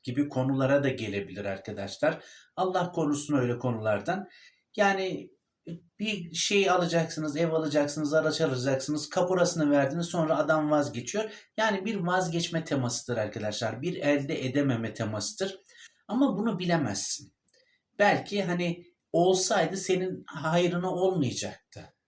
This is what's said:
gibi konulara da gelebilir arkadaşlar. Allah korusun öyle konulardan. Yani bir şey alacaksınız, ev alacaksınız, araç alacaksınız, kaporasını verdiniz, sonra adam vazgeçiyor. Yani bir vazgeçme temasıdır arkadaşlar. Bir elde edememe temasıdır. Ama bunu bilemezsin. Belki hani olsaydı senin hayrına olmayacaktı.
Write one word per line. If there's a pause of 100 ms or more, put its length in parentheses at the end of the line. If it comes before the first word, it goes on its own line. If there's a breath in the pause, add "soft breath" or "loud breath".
gibi
konulara
da
gelebilir
arkadaşlar. (320 loud breath)
Allah
korusun
öyle
konulardan. (480 loud breath)
Yani (680)
bir
şey
alacaksınız,
ev
alacaksınız,
araç
alacaksınız,
kaporasını
verdiniz,
sonra
adam
vazgeçiyor.
Yani
bir
vazgeçme
temasıdır
arkadaşlar.
Bir
elde
edememe
temasıdır. (480 loud breath)
Ama
bunu
bilemezsin. (640 soft breath)
Belki
hani (280 loud breath)
olsaydı
senin
hayrına
olmayacaktı. (120)